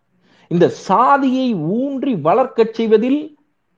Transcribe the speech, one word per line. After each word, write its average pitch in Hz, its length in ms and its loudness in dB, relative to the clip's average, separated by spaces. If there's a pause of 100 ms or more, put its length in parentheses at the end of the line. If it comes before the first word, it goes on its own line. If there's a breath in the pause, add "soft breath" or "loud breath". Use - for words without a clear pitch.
(480 soft breath)
இந்த 170 200 2
சாதியை 262 840 0
ஊன்றி 240 600 -4
வளர்க்கச் 220 600 0
செய்வதில், 247 600 0 (420)